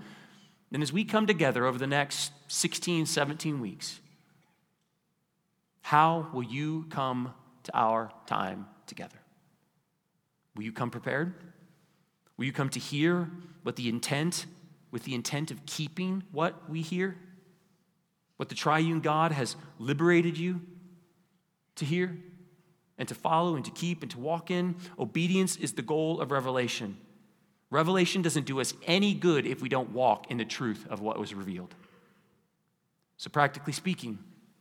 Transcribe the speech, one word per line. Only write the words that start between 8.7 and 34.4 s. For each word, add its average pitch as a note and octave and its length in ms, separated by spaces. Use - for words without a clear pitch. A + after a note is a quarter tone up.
together? - 320
Will G#2+ 100
you A2 80
come A#2+ 180
prepared? C#3+ 440
Will - 80
you C3+ 80
come C3+ 180
to B2 100
hear E3 500
what A#2+ 140
the A#2+ 120
intent, C#3 560
with A#2+ 140
the C3+ 100
intent C#3 360
of A#2+ 140
keeping F#3 680
what D#3+ 360
we D#3+ 140
hear? F3+ 340
What C3+ 120
the B2+ 80
triune D#3+ 420
God D#3 320
has C3+ 240
liberated D#3+ 580
you F3 240
to - 80
hear F3 340
and B2+ 80
to - 80
follow E3 400
and C3+ 100
to - 60
keep E3 320
and A#2+ 80
to - 80
walk D#3+ 320
in? F3+ 240
Obedience F3 560
is D#3 200
the - 80
goal D#3 380
of C#3 120
revelation. B2 640
Revelation F3 520
doesn't D3+ 220
do C3+ 160
us B2 140
any G3 260
good D3 320
if B2+ 160
we C3+ 60
don't C3 220
walk A#2 420
in A#2 60
the A2+ 60
truth A2 460
of G#2 100
what G#2+ 160
was G#2 160
revealed. F#2 440
So - 120
practically C#3+ 420
speaking, B2 460